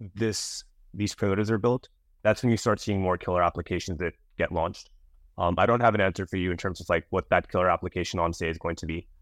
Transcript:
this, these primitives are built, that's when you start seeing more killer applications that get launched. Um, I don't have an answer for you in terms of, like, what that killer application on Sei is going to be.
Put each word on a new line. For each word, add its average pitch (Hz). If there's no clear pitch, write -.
this, -
these 101
primitives 104
are 110
built, 120
that's 107
when 120
you 117
start 107
seeing 98
more 92
killer 90
applications 85
that 85
get -
launched. 85
Um, 87
I 92
don't 120
have 113
an 104
answer 95
for 95
you 90
in 85
terms 92
of, -
like, 85
what -
that 90
killer 90
application 90
on 82
Sei 85
is 82
going 82
to -
be. 82